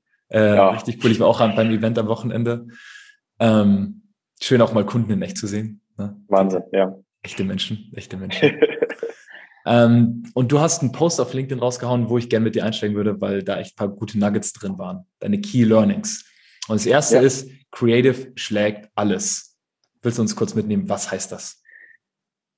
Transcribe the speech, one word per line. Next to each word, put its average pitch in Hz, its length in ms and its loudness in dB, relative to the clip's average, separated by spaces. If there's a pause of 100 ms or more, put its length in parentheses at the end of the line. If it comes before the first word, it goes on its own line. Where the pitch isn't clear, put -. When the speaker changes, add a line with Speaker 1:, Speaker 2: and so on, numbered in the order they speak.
(280)
Speaker 1:
Äh, 104 280 4
Speaker 2:
Ja. 98 140 8
Speaker 1:
richtig 110 320 -6
cool, 120 80 4
ich 110 100 2
war 90 80 6
auch 117 120 2
an, 110 140 2
beim 113 160 2
Event 113 280 0
am 104 100 -2
Wochenende. 117 580 -4 (720)
Ähm, 101 640 2 (380)
schön 120 220 4
auch 110 100 4
mal 104 140 2
Kunden 110 260 -2
in 95 100 0
echt 92 140 -8
zu 110 100 -8
sehen, 107 340 -8 (180)
ne? 101 180 -10 (120)
Speaker 2:
Wahnsinn, 95 340 2 (100)
ja. 95 240 0 (260)
Speaker 1:
Echte - 220 -6
Menschen, 95 500 -8
echte - 220 -14
Menschen. 95 480 -2
Speaker 2:
<laughs> 147 40 -12 (1000)
Speaker 1:
Ähm, 117 580 4 (100)
und 123 180 0
du 147 80 4
hast 160 220 0
einen 123 100 -2
Post 170 300 0
auf - 100 -4
LinkedIn 131 260 -6
rausgehauen, 120 520 -2
wo 120 80 2
ich 117 100 -4
gerne 113 160 2
mit 110 100 -2
dir 101 120 -2
einsteigen 107 280 -4
würde, 104 280 -2
weil 98 200 -2
da 95 160 -4
echt - 140 -12
ein - 40 -20
paar 104 120 -4
gute 107 300 -8
Nuggets 104 340 0
drin 95 240 -10
waren, 92 300 -12 (140)
deine 101 200 -2
Key 120 240 0
Learnings. 110 640 2 (380)
Und 110 60 -2
das 104 100 -2
erste 131 320 4
Speaker 2:
Ja. 127 60 6
Speaker 1:
ist, 131 260 0 (220)
Creative 127 640 2
schlägt 104 600 -4
alles. - 640 -4 (440)
Willst 120 160 -2
du 117 40 0
uns 104 140 -2
kurz - 180 -4
mitnehmen, 104 360 -2
was 101 200 -4
heißt - 220 -8
das? - 300 -16 (960)